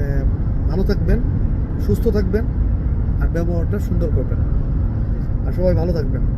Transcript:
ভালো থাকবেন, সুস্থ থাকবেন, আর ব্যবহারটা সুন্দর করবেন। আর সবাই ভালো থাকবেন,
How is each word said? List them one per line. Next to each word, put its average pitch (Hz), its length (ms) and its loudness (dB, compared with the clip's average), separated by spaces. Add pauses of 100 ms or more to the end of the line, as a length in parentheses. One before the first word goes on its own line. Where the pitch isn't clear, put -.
(680)
ভালো 175 160 0
থাকবেন, - 340 2 (680)
সুস্থ 208 220 0
থাকবেন, 208 360 2 (760)
আর 151 80 2
ব্যবহারটা 170 500 0
সুন্দর 170 380 0
করবেন। - 220 0 (1080)
আর 143 60 -2
সবাই 180 220 2
ভালো 165 180 2
থাকবেন, 135 300 -2 (160)